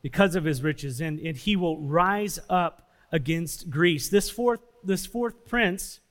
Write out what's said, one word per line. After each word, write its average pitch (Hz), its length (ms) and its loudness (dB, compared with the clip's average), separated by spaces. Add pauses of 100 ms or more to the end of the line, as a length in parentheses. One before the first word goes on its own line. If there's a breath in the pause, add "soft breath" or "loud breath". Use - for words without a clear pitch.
because 170 340 2
of 180 100 0
his 143 180 0
riches. 139 380 -4
And, 156 200 -4
and 160 160 -6
he 208 200 0
will 170 220 0
rise 180 600 0 (100)
up 180 420 -2 (220 soft breath)
against 165 560 -2
Greece. 156 400 2
This 202 220 2
fourth, 240 300 0 (220)
this 190 220 -2
fourth 233 400 -6
prince 202 560 -2 (100)